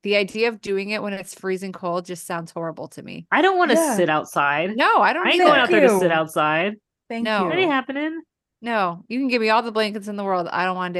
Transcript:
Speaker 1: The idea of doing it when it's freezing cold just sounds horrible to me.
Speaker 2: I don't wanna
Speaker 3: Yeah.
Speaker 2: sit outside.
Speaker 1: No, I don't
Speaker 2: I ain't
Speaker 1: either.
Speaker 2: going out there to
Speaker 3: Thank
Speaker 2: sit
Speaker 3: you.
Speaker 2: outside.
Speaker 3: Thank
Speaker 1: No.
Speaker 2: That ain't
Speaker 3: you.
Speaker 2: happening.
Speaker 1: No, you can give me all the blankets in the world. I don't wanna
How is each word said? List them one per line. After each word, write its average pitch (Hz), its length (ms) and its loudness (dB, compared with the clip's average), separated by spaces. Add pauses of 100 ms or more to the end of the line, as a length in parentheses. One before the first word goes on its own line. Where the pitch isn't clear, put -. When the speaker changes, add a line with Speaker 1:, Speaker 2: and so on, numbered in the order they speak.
Speaker 1:
The 202 120 0
idea 214 320 0
of 220 120 -6
doing 196 300 -4
it 214 100 -4
when 208 120 -6
it's 190 200 -12
freezing 190 380 -6
cold 175 360 -6
just 180 200 -12
sounds 170 240 -8
horrible 160 380 -10
to - 140 -20
me. 165 280 -16
Speaker 2:
I 247 100 2
don't 370 160 4
wanna 349 180 2
Speaker 3:
Yeah. 311 200 2
Speaker 2:
sit 175 140 2
outside. 156 680 0
Speaker 1:
No, 370 220 4
I 208 140 4
don't 339 140 -2
Speaker 2:
I 262 40 2
ain't 339 100 2
Speaker 1:
either. 349 80 6
Speaker 2:
going 294 120 6
out 247 100 2
there 320 120 4
to 262 60 6
Speaker 3:
Thank 196 140 4
Speaker 2:
sit 175 80 4
Speaker 3:
you. 165 60 2
Speaker 2:
outside. 160 580 0 (340)
Speaker 3:
Thank 233 160 -6
Speaker 1:
No. 214 240 0
Speaker 2:
That 302 100 -2
ain't 370 80 2
Speaker 3:
you. 320 40 0
Speaker 2:
happening. 285 520 -4 (400)
Speaker 1:
No, 196 460 -2
you 233 120 -4
can 277 80 -2
give 240 120 2
me 220 100 2
all 226 120 4
the 233 80 -6
blankets 214 380 -2
in 208 80 -8
the 202 80 -6
world. 180 260 -2
I 175 140 -2
don't 185 120 -2
wanna 180 240 -6